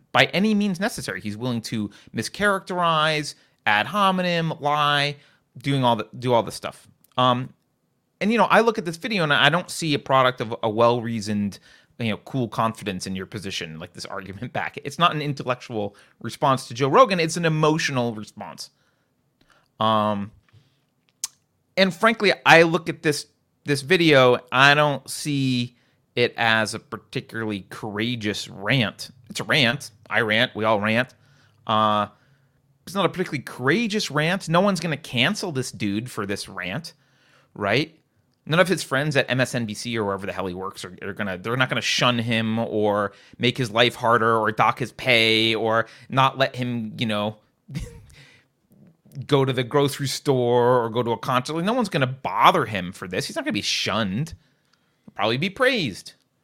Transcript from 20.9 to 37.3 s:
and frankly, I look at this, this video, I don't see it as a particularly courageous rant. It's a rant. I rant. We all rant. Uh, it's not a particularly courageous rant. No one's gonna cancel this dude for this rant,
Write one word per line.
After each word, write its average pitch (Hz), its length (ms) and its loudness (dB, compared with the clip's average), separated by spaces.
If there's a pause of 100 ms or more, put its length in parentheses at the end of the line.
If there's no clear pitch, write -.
and 190 180 2
frankly, 220 380 2 (120)
I 160 200 10
look 165 260 0
at - 120 -10
this, 151 240 0 (380)
this 143 160 -2
video, 135 580 6 (120)
I 139 240 8
don't 147 340 0
see 131 680 -2 (380)
it 120 220 0
as 113 380 2
a 107 40 -8
particularly 110 920 -8
courageous 107 760 -4
rant. 101 640 -2 (200)
It's - 100 -8
a - 40 -6
rant. 143 460 0 (200)
I 107 100 0
rant. 113 340 0
We 107 120 -2
all 110 120 2
rant. 113 360 -2 (520)
Uh, 107 420 2 (800)
it's 165 80 -12
not 190 120 0
a - 20 4
particularly 165 340 -6
courageous 196 680 -2
rant. 156 400 -2
No 175 100 4
one's 196 200 2
gonna 160 180 -4
cancel 175 520 -2
this 131 220 -6
dude 104 380 -4
for 104 160 -6
this 98 200 -6
rant, 95 460 -8 (640)